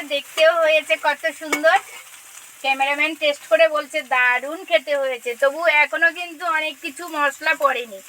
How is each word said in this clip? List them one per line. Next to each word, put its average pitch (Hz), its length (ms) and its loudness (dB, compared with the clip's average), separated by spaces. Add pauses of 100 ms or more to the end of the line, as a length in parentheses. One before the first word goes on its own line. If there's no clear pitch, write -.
(140)
দেখতেও 320 380 2 (100)
হয়েছে 311 320 2 (120)
কত - 160 0 (180)
সুন্দর। 311 380 2 (840)
ক্যামেরাম্যান 285 560 0
টেস্ট 294 300 -2
করে 320 240 6
বলছে 302 240 -4 (140)
দারুণ 254 560 0
খেতে 311 320 0
হয়েছে। 247 300 -4 (120)
তবু 277 180 2 (240)
এখনো 311 240 2 (100)
কিন্তু 349 260 -10 (120)
অনেক 311 180 -4 (100)
কিছু 330 180 -12 (120)
মশলা 294 380 0 (100)
পড়েনি। 240 360 -2 (100)